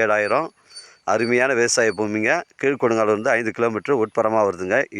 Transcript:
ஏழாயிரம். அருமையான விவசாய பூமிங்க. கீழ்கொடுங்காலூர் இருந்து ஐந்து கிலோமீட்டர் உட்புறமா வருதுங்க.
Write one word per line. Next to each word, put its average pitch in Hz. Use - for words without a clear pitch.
ஏழாயிரம். 107
அருமையான 120
விவசாய 117
பூமிங்க. 107
கீழ்கொடுங்காலூர் 113
இருந்து 110
ஐந்து 113
கிலோமீட்டர் 117
உட்புறமா 110
வருதுங்க. 92